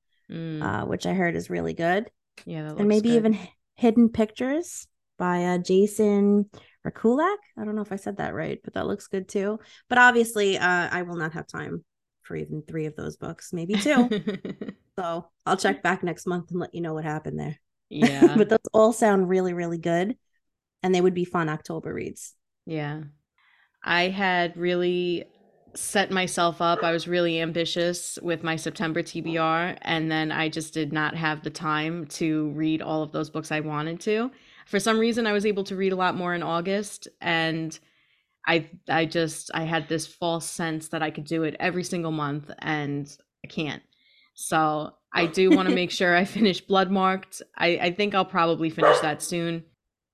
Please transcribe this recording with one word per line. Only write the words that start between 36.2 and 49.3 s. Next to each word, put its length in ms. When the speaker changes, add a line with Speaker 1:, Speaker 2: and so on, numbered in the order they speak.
Speaker 1:
in 80
August, 640
and 560
I, 200
I 160
just, 480
I 100
had 240
this 200
false 420
sense 380
that 160
I 80
could 140
do 180
it 160
every 240
single 280
month, 380
and 560
I 20
can't. 360
So 540
I 120
do 240
wanna 200
Speaker 2:
<laughs> 20
Speaker 1:
make 200
sure 240
I 100
finish 380
Bloodmarked. 800
I, 100
I 120
think 220
I'll 120
probably 440
finish 300
that 240
soon. 400